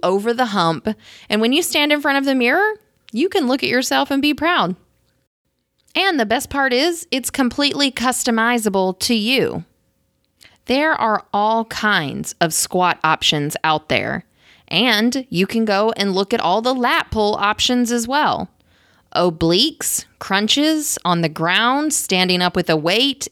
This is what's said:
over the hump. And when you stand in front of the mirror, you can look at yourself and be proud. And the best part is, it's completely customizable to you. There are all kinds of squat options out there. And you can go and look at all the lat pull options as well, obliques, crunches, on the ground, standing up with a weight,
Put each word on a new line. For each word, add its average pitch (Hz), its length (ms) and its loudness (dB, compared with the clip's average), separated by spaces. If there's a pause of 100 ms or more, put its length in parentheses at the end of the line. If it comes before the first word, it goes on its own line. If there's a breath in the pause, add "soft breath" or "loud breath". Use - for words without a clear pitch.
over 202 320 0
the 247 120 0
hump. 180 420 -2 (400 loud breath)
And 214 120 0
when 233 120 2
you 320 100 2
stand 294 300 0
in 294 80 2
front 277 180 0
of 269 60 -2
the 269 100 2
mirror, 320 460 0 (320)
you 277 160 0
can 349 180 0
look 254 160 0
at 262 60 0
yourself 269 420 0
and 277 100 0
be 294 140 0
proud. 294 400 0 (1200)
And 359 240 0
the 220 80 0
best 233 240 -2
part 269 220 0
is, 330 400 0
it's 262 180 -2
completely 269 600 0
customizable 226 1080 0
to - 160 0
you. 208 500 0 (1000 soft breath)
There 294 300 2
are 214 380 0
all 220 340 0
kinds - 760 -2
of 165 120 0
squat - 520 0
options 151 580 0
out 156 260 0
there. 123 360 -2 (420 soft breath)
And 240 640 0
you 180 160 0
can 226 180 0
go 208 280 2
and 196 200 -2
look 196 220 0
at 233 60 0
all 185 200 2
the 254 140 0
lat 262 380 -2
pull 208 240 0
options 233 560 0
as 233 160 -2
well, 233 420 0 (640 soft breath)
obliques, 175 880 0 (140)
crunches, 285 840 0
on 170 180 0
the 160 60 0
ground, 214 640 0
standing 185 500 0
up 180 120 0
with 180 160 0
a 160 60 4
weight, 208 560 0